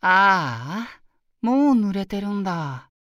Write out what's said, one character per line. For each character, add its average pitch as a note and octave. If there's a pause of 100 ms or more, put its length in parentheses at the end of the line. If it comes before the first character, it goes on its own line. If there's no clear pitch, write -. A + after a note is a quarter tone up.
あ、 F#3 (400)
も C4+
う C4
濡 G#3
れ G3
て G3+
る G3+
ん G3+
だ。 D#3 (120)